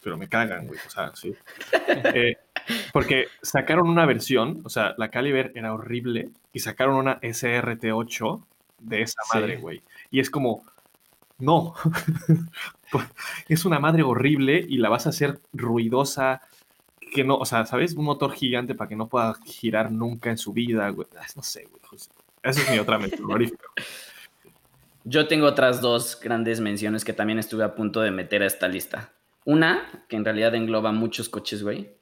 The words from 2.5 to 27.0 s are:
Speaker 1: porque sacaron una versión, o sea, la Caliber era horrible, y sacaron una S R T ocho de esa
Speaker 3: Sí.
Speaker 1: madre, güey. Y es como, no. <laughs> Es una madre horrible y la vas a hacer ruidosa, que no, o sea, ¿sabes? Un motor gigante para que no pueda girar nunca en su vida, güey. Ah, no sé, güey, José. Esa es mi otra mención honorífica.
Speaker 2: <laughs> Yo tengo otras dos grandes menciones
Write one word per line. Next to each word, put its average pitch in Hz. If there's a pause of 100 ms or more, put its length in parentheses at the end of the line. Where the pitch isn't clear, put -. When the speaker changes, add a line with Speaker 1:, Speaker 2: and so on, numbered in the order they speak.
Speaker 1:
porque 131 (140)
sacaron 160
una 170
versión, 123
o 110
sea, 107
la 110
Caliber 135
era 113
horrible, 113 (240)
y 117
sacaron 131
una 131
S 117
R 117
T 113
ocho 117 (320)
de 110
esa 113
Speaker 3:
Sí. 113
Speaker 1:
madre, 104
güey. 85 (280)
Y 131
es 131
como, 123 (760)
no. 165 (100)
<laughs> 160 (960)
Es 156
una 170
madre 160
horrible 135
y 131
la 110
vas 117
a 156
hacer 143 (140)
ruidosa, 123 (720)
que 135
no, 135
o 131
sea, 113
¿sabes? 151
Un 151
motor 143
gigante 123
para 107
que 107
no 113
pueda 113 (120)
girar 110
nunca 117
en 113
su 107
vida, 113
güey. 92 (100)
Ah, - (100)
no -
sé, -
güey, -
José. - (340)
Esa 135
es 131
mi 127
otra 107
mención 104
honorífica. 117 (140)
Speaker 2:
<laughs> - (920)
Yo 151
tengo 156
otras 131
dos 120
grandes 113
menciones 107